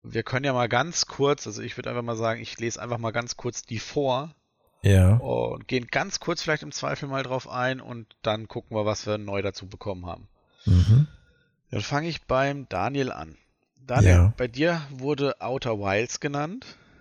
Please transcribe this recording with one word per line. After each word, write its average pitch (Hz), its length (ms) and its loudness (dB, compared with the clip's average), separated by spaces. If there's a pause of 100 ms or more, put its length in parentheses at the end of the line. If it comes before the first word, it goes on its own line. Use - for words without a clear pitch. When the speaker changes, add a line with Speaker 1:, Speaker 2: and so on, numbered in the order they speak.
Speaker 1:
Wir 113 180 -4
können 131 240 -4
ja 135 80 0
mal 120 160 0
ganz - 380 -2
kurz, 143 400 0
also 110 160 -10
ich 113 140 -10
würd 120 100 -10
einfach 120 160 -4
mal 117 120 -6
sagen, 113 260 -2
ich - 180 -14
lese 113 200 -4
einfach 120 200 -6
mal 113 100 -4
ganz 120 280 -6
kurz - 260 -8
die 110 160 -8
vor. 139 560 -4 (480)
Speaker 2:
Ja. 95 320 8
Speaker 1:
Und 60 520 -2
gehen 127 220 0
ganz 170 300 -4
kurz 165 240 -4
vielleicht 151 180 -2
im 151 100 -12
Zweifel 139 380 -6
mal 135 140 -4
drauf 127 260 -6
ein 127 320 -2
und 117 240 -12 (160)
dann 110 260 -4
gucken - 300 -8
wir, 104 80 2
was 104 220 0
wir 107 100 0
neu 101 240 -4
dazu 98 260 -6
bekommen 95 380 -10
haben. 90 220 -12 (400)
Speaker 2:
Mhm. 104 400 8 (640)
Speaker 1:
Dann 107 100 -4
fange 143 260 -2
ich 156 200 -8
beim 139 420 0
Daniel 123 420 -2
an. 80 240 -12 (480)
Daniel, 110 280 6
Speaker 2:
Ja. 87 260 8
Speaker 1:
bei 127 100 0
dir 156 320 0 (120)
wurde 139 500 -2
Outer 113 380 -2
Wilds 101 400 0
genannt. 151 480 -4 (340)